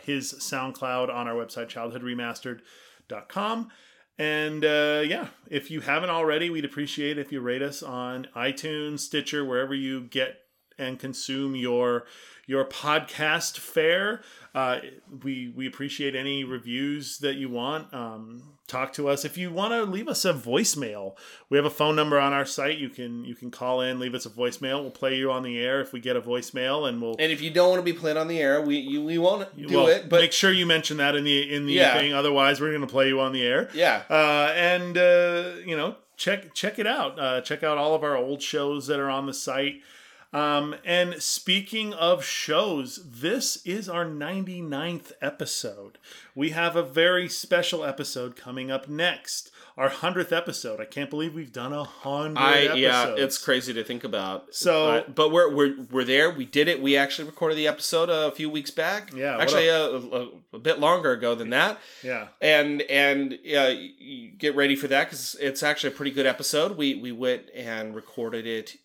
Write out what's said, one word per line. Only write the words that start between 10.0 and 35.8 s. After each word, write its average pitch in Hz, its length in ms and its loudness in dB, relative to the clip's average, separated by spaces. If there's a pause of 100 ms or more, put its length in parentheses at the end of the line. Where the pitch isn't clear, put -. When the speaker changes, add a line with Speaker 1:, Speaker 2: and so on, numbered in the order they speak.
Speaker 1:
get 127 380 -4 (380)
and 131 220 -8
consume 135 560 -6
your, 123 500 0 (400)
your 135 200 0
podcast 151 920 -2
fare. 185 640 0 (320)
Uh, 127 260 0 (440)
we, 127 320 -8
we 131 120 -8
appreciate 139 480 -6
any 139 280 -4
reviews 127 760 -6
that 139 160 -2
you 135 140 -6
want. 123 440 -6
Um, 117 640 -14 (100)
talk 131 260 -4
to 147 140 -2
us. 143 160 0
If 147 140 -8
you 180 140 -6
wanna 220 320 0
leave 202 260 -4
us 208 160 -2
a 180 80 2
voicemail, 117 840 -2 (340)
we 135 80 6
have 143 80 6
a 147 40 4
phone 151 260 2
number 151 240 4
on 139 140 2
our 139 120 2
site. 143 320 -4
You 139 120 -8
can, 120 340 -10
you 123 120 -12
can 123 160 -14
call 127 300 -2
in, 127 180 -2
leave 127 160 -6
us 123 100 -6
a 120 40 -12
voicemail. 123 520 -4
We'll 135 100 -8
play 131 260 -2
you 135 140 0
on 131 120 -2
the 120 160 -6
air 127 220 2
if 135 120 -8
we 127 80 -8
get 123 160 0
a 117 40 -2
voicemail, 127 680 -2
and 120 120 -4
we'll 113 180 -4
Speaker 2:
And 160 120 2
if 147 100 -4
you 160 100 -6
don't 180 180 6
wanna 180 120 4
be 175 120 0
played 165 240 -2
on 160 100 -2
the 165 120 -2
air, 143 220 4
we, 147 180 2
you, 139 240 -4
we 160 140 -2
won't 185 380 2
do 143 220 -4
Speaker 1:
Well, 143 100 8
Speaker 2:
it, 180 220 6
but 170 120 8
Speaker 1:
make 165 120 4
sure 190 180 6
you 185 140 4
mention 160 320 2
that 147 180 4
in 143 80 0
the, 143 300 2
in 143 140 -2
the 143 60 2
Speaker 2:
Yeah. 151 240 6
Speaker 1:
thing. 143 160 2
Otherwise, 139 460 4
we're 151 140 0
gonna 143 140 -2
play 131 200 4
you 135 140 2
on 131 100 0
the 131 140 -2
air. 131 280 2
Speaker 2:
Yeah. 151 360 4
Speaker 1:
Uh, 151 460 4
and, 175 420 2
uh, 175 540 6 (140)
you 170 120 -4
know, 160 180 -4 (220)